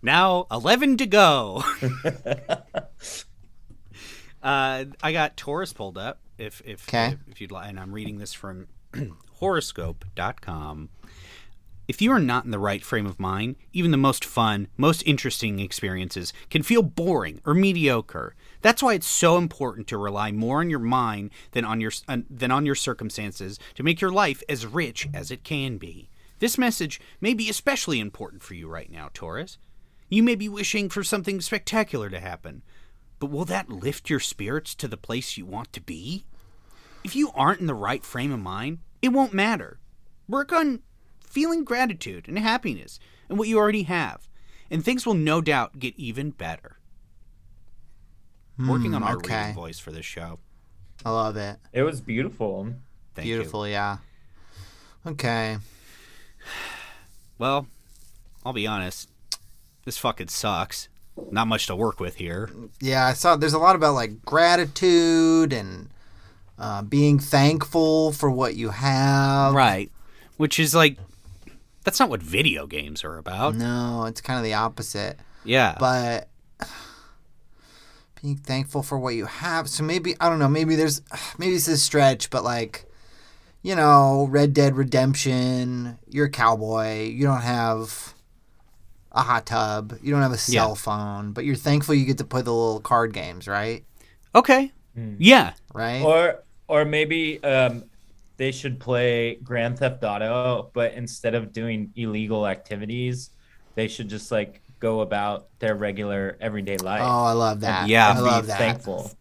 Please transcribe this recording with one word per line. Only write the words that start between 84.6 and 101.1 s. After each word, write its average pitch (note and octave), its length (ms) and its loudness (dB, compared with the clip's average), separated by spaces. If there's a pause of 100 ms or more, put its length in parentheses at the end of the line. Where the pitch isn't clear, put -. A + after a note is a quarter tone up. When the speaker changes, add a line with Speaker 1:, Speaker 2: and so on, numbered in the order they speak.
Speaker 3:
Redemption, B2+ 1200 0 (120)
you're C#3 180 0
a - 40 -2
cowboy, A2 720 0
you A#2 220 -2
don't C3 160 2
have A2+ 720 -2 (1000)
a A#2 100 2
hot A#2+ 240 0
tub, G#2+ 560 -2
you C#3 100 -4
don't C#3+ 100 4
have C3 100 2
a A#2+ 40 -2
Speaker 1:
Yeah. A2+ 260 2
Speaker 3:
cell G#2+ 140 2
phone, G#2 580 -6
but B2 120 -6
you're C#3 100 2
thankful D3 400 2
you C#3 100 6
get C3+ 120 0
to C#3+ 60 -6
play B2+ 180 -2
the A#2 120 -2
little A2+ 260 2
card A2+ 340 2
games, F2+ 340 -10
right? G#2 360 -4 (500)
Speaker 1:
Okay. C4 380 6 (240)
Speaker 2:
Hmm. A2 240 -10
Speaker 1:
Yeah. F3 340 10 (200)
Speaker 3:
Right? A#2 280 -2
Speaker 2:
Or, D#3+ 420 4 (240)
or D3+ 180 4
maybe, D#3 580 0
um, B2+ 400 4 (540)
they C3 140 0
should C3 280 -6
play A#2+ 640 0
Grand B2 360 -2
Theft C3 240 0
Auto, A#2 680 0
but A#2 200 0
instead A#2+ 420 -4